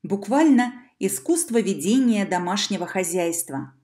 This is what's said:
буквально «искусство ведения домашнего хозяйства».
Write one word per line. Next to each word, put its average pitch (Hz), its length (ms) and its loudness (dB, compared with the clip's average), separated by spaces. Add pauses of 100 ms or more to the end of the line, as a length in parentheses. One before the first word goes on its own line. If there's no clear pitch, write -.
буквально 240 800 2 (160)
«искусство 233 640 -2
ведения 202 640 2
домашнего 180 600 -2
хозяйства». 170 960 -2